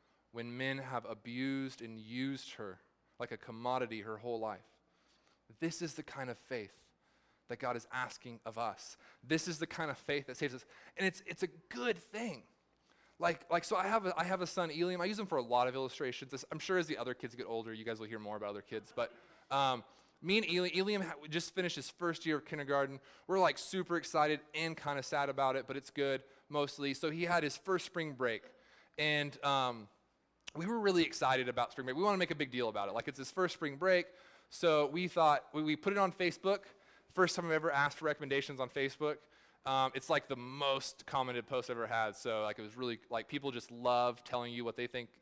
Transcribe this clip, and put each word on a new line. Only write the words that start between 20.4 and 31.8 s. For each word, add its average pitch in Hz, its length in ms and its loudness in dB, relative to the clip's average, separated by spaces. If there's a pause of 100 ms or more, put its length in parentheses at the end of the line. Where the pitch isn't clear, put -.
Eli-, 175 220 2
Eliam 190 340 2
ha-, 151 240 -10
just 165 240 -2
finished 180 220 0
his 135 160 -8
first 170 340 -2
year 156 120 2
of 139 80 -4
kindergarten. 139 560 0 (260)
We're, 190 140 4
like, 156 180 6
super 175 380 -2
excited 151 420 4 (160)
and 160 220 -2
kinda 143 260 -2
sad 139 260 0
about 135 280 2
it, 123 100 -2
but 135 100 -6
it's 135 140 -10
good, 135 320 0 (260)
mostly. 143 460 0
So 156 160 -2
he 165 140 -4
had 170 180 4
his 147 140 -2
first 190 300 0
spring 156 260 -4
break. 120 300 0 (540)
And, 147 480 2
um, 123 440 2 (680)
we 165 120 -4
were 233 120 -2
really 190 240 4
excited 131 460 4
about 123 240 0
spring 131 140 -6